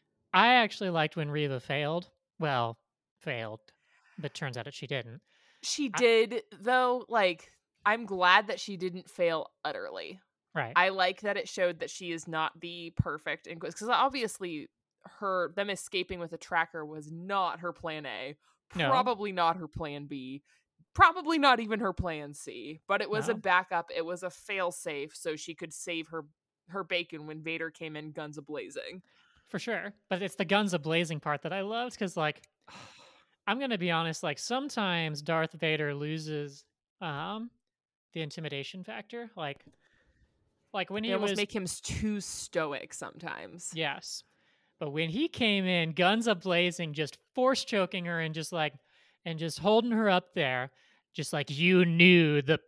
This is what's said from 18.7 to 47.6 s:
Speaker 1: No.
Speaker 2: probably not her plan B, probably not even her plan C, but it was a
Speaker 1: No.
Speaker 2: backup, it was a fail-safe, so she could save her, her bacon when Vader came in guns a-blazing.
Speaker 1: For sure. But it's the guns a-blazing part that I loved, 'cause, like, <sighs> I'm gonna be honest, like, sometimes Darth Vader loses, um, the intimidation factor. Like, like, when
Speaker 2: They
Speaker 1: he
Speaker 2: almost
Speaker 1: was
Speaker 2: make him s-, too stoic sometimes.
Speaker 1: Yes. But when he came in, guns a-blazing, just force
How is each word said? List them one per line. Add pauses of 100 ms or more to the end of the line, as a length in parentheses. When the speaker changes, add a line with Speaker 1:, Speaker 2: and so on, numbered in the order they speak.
Speaker 1:
No.
Speaker 2:
probably
not
her
plan
B, (500)
probably
not
even
her
plan
C,
but
it
was
a
Speaker 1:
No.
Speaker 2:
backup,
it
was
a
fail-safe,
so
she
could
save
her, (440)
her
bacon
when
Vader
came
in
guns
a-blazing. (460)
Speaker 1:
For
sure. (160)
But
it's
the
guns
a-blazing
part
that
I
loved,
'cause,
like, (200)
<sighs>
I'm
gonna
be
honest,
like,
sometimes
Darth
Vader
loses, (360)
um, (640)
the
intimidation
factor.
Like, (1080)
like,
when
Speaker 2:
They
Speaker 1:
he
Speaker 2:
almost
Speaker 1:
was
Speaker 2:
make
him
s-,
too
stoic
sometimes.
Speaker 1:
Yes. (560)
But
when
he
came
in,
guns
a-blazing,
just (180)
force